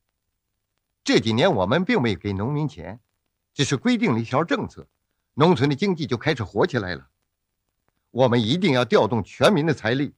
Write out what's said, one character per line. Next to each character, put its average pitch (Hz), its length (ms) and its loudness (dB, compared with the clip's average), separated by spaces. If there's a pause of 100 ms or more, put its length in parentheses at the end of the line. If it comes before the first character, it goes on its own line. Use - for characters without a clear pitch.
(1000)
这 254 200 2
几 113 100 -2
年 135 180 2
我 98 160 2
们 160 200 0
并 233 160 0
没 113 120 2
给 101 200 -6
农 110 200 -4
民 147 140 -4
钱， 87 320 -14 (540)
只 147 100 -2
是 135 140 -2
规 247 200 -2
定 196 160 0
了 110 60 -2
一 113 60 -4
条 139 180 0
政 - 240 -4
策， - 180 -18 (500)
农 156 200 4
村 135 140 2
的 143 80 -2
经 196 180 -2
济 151 100 -8
就 117 120 -4
开 151 180 -2
始 113 80 -4
活 110 240 -2
起 131 100 -4
来 92 160 -6
了。 - 160 -14 (1000)
我 123 160 2
们 120 140 2
一 117 160 0
定 180 160 0
要 123 100 2
调 127 240 2
动 110 160 -2
全 - 300 2
民 151 120 0
的 160 80 2
财 110 180 -4
力， 135 260 -4